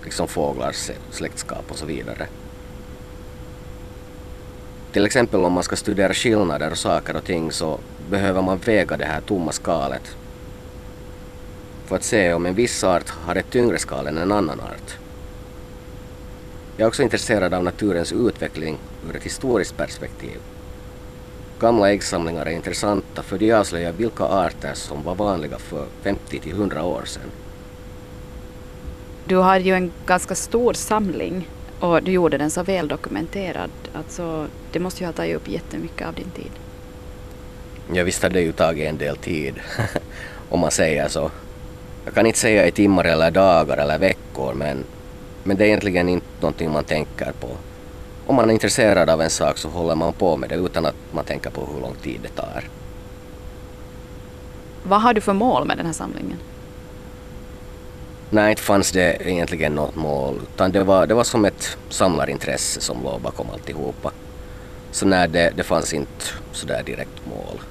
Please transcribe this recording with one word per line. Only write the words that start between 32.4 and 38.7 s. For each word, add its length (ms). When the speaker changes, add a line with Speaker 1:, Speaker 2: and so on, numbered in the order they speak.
Speaker 2:
så 120
väl 260
dokumenterad. 840
Alltså, 540
det 60
måste 220
ju 60
ha 60
tagit 240
upp 120
jättemycket 580
av 80
din 160
tid. 200
Speaker 1:
Ja, 120
visst 180
har 80
det 100
ju 120
tagit 360